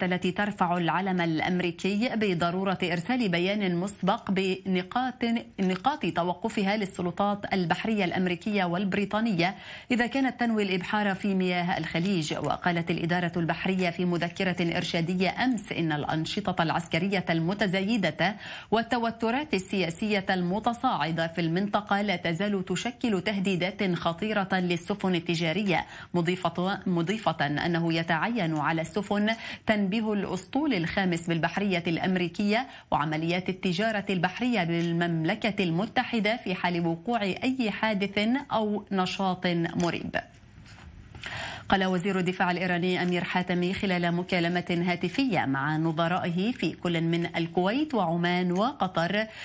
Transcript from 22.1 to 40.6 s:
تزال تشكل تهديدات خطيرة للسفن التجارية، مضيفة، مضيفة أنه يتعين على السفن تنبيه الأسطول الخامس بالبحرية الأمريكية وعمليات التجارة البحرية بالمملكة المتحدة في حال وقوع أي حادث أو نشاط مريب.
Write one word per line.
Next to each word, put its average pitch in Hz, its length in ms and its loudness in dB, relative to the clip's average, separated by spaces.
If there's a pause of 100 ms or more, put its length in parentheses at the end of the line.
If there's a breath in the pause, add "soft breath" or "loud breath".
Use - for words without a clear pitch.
تزال 180 500 -2
تشكل 202 560 -2
تهديدات 190 720 0
خطيرة 190 600 0
للسفن 185 600 0
التجارية، 170 680 0 (320 loud breath)
مضيفة، 180 720 0
مضيفة 170 640 0
أنه 165 460 0
يتعين 165 640 0
على 160 240 2
السفن 208 480 0 (380 loud breath)
تنبيه 214 460 2
الأسطول 233 600 -2
الخامس 175 540 0
بالبحرية 170 600 0
الأمريكية 185 800 0 (240 loud breath)
وعمليات 160 580 0
التجارة 196 600 -2
البحرية 196 540 0
بالمملكة 170 1000 0
المتحدة 214 760 0
في 185 180 -4
حال 175 320 0
وقوع 170 340 -2
أي 226 500 0
حادث 202 560 0 (240)
أو 208 400 0
نشاط 185 560 0 (280)
مريب. - 400 -2 (1500 loud breath)